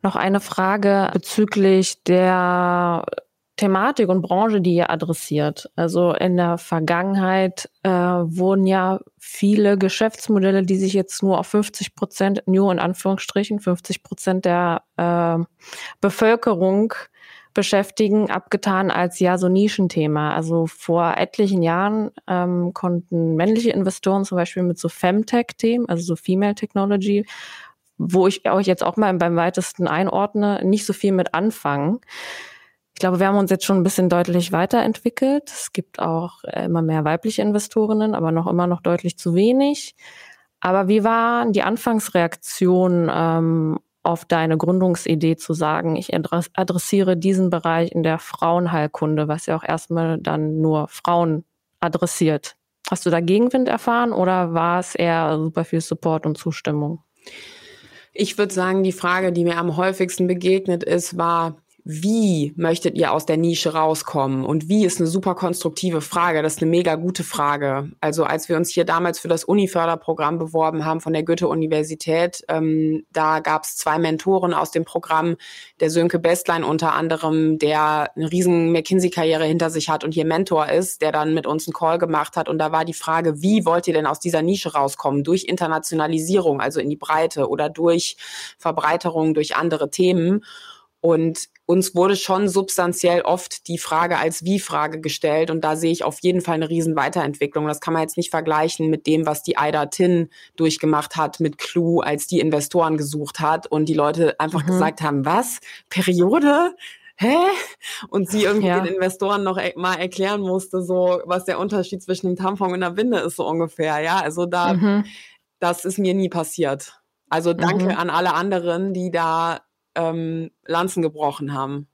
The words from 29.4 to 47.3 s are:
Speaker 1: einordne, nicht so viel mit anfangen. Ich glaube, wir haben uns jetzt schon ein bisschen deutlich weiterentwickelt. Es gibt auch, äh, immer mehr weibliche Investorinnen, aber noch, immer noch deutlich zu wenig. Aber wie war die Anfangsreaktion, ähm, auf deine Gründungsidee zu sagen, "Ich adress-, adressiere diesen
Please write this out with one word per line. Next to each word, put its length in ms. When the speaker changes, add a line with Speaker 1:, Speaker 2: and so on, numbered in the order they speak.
Speaker 1:
einordne, 800
nicht 200
so 60
viel 220
mit 200
anfangen. 680
Ich 60
glaube, 220
wir 60
haben 100
uns 120
jetzt 140
schon 140
ein 60
bisschen 260
deutlich 420
weiterentwickelt. 960
Es 220
gibt 280
auch, 440
äh, 220
immer 160
mehr 240
weibliche 360
Investorinnen, 720
aber 200
noch, 140
immer 200
noch 140
deutlich 360
zu 160
wenig. 600
Aber 300
wie 160
war 440
die 140
Anfangsreaktion, 1500
ähm, 680
auf 220
deine 320
Gründungsidee 800
zu 160
sagen, 420
"Ich 180
adress-, 400
adressiere 600
diesen 340